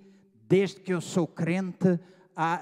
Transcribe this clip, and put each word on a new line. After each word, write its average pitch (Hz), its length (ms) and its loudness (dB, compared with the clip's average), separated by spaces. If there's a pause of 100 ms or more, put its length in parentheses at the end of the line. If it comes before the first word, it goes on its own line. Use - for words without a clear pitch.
(440)
desde 185 380 2
que 185 120 -6
eu 175 60 -2
sou 165 260 -2
crente, 180 720 0 (380)
à 165 260 -2